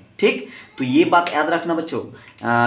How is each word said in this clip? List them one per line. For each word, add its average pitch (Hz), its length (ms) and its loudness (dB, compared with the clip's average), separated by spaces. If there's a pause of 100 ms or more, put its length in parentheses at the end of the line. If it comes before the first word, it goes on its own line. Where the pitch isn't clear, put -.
(180)
ठीक? 226 300 0 (300)
तो 135 60 -4
ये 135 200 4
बात 175 300 2
याद 151 160 0
रखना 170 240 -2
बच्चों। 160 260 -6 (380)
Uh, 117 280 2